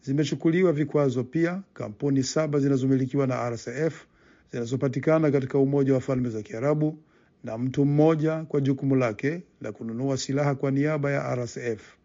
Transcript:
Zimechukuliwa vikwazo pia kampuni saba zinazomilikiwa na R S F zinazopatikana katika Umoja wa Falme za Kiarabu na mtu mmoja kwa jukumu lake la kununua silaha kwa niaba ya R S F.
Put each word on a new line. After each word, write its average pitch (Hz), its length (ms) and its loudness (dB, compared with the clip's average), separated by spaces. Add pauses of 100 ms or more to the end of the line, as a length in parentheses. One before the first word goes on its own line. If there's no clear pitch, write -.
Zimechukuliwa 160 720 2
vikwazo 143 500 0
pia 165 380 -2 (120)
kampuni 131 500 -2
saba 147 360 0
zinazomilikiwa 135 680 2
na 127 140 0
R 120 120 -4
S 113 140 -10
F 151 380 -4 (460)
zinazopatikana 135 800 0
katika 131 280 0
Umoja 139 340 4
wa 131 80 4
Falme 127 280 -2
za 110 120 -6
Kiarabu 151 560 -2 (460)
na 113 140 -8
mtu 131 280 0
mmoja 156 580 4
kwa 151 180 -2
jukumu 135 340 0
lake 131 480 0 (180)
la 110 100 -8
kununua 120 460 -4
silaha 143 380 -2
kwa 139 160 -2
niaba 143 400 0
ya 139 140 -2
R 131 140 -4
S 120 180 -8
F. 117 240 -6 (240)